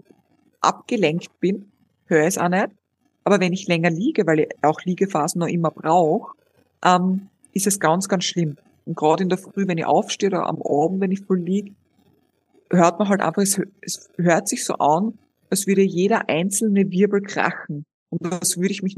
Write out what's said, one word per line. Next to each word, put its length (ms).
abgelenkt 800
bin, 300
höre 160
ich 60
es 100
auch 100
nicht. 200
Aber 160
wenn 120
ich 140
länger 240
liege, 360
weil 140
ich 80
auch 220
Liegephasen 560
noch 80
immer 220
brauche, 640
ähm, 440
ist 140
es 140
ganz, 280
ganz 160
schlimm. 320
Und 120
gerade 260
in 60
der 100
Früh, 280
wenn 120
ich 80
aufstehe 420
oder 180
am 160
Abend, 380
wenn 100
ich 140
viel 120
liege, 360
hört 280
man 100
halt 120
einfach, 220
es 140
hö-, 140
es 360
hört 320
sich 160
so 100
an, 440
als 160
würde 160
jeder 460
einzelne 640
Wirbel 320
krachen. 640
Und 220
als 240
würde 160
ich 100
mich 160